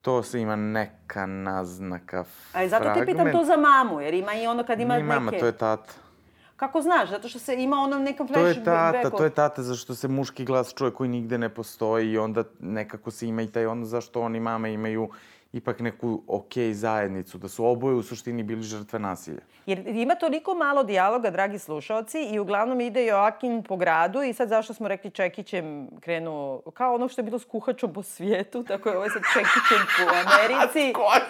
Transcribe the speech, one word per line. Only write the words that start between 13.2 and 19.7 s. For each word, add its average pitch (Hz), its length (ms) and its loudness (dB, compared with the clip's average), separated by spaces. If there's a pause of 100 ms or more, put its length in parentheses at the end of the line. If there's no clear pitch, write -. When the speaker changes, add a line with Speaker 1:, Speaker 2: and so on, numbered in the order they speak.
Speaker 1:
ima 113 140 -2
i 110 60 -4
taj 113 180 -2
odnos 113 220 -4
zašto 117 320 -4
on 113 160 -2
i 113 40 -4
mama 113 280 -2
imaju 110 400 -4 (440)
ipak - 280 -6
neku 117 480 -4
okej 113 460 -2
zajednicu, 104 640 -2
da 95 100 -12
su 113 180 -2
oboje 123 280 2
u 117 80 0
suštini 117 400 -8
bili 110 200 -6
žrtve 107 360 -8
nasilja. 92 420 -8 (260)
Speaker 2:
Jer 190 200 -4